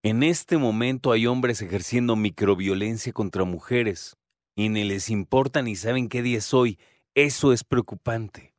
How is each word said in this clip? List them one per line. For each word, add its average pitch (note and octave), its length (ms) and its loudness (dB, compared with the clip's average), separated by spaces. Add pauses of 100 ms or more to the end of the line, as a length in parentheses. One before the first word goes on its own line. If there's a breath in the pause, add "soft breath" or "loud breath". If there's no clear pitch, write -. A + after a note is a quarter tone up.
En A2 180 2
este E3 360 2
momento B2+ 540 0
hay A2+ 140 4
hombres B2 380 0
ejerciendo A2+ 520 0
microviolencia G2+ 960 0
contra F#2+ 320 -2
mujeres G2 720 -4 (380)
y G#2+ 160 0
ni G#2+ 140 -2
les G2 260 -4
importa C3 540 0
ni A2+ 120 -4
saben A#2 320 -2
qué B2 140 -4
día A#2+ 160 0
es - 160 -4
hoy. B2 240 4 (380 soft breath)
Eso C#3+ 360 4
es A#2+ 120 2
preocupante. - 960 -6